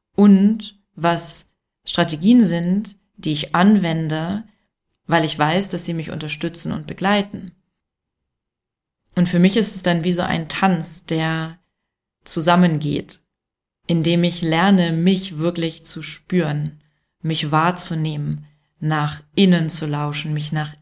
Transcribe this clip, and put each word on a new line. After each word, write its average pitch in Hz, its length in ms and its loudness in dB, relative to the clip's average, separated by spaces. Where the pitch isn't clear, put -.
und 202 640 4
was 165 560 -2
Strategien 175 600 4
sind, 180 520 -2
die 156 160 -4
ich 147 220 -6
anwende, 170 880 2
weil 160 180 2
ich 151 140 -4
weiß, 156 300 0
dass 175 160 -4
sie 170 100 -4
mich 160 160 -6
unterstützen 156 600 -8
und 156 140 -8
begleiten. 196 640 -4
Und 175 120 2
für 175 120 0
mich 196 160 6
ist 220 180 0
es - 80 -6
dann 170 220 0
wie 180 80 0
so 175 100 -2
ein 165 260 -4
Tanz, - 560 -2
der 160 540 -4
zusammengeht, 160 960 0
in 165 160 0
dem 170 220 2
ich 175 180 -2
lerne, 170 500 2
mich 180 460 0
wirklich 165 460 -4
zu - 180 -6
spüren, 151 800 -4
mich 156 300 -4
wahrzunehmen, 156 960 -2
nach 151 380 -2
innen 175 360 4
zu 160 160 -4
lauschen, 147 480 -4
mich 151 180 -6
nach 151 300 -6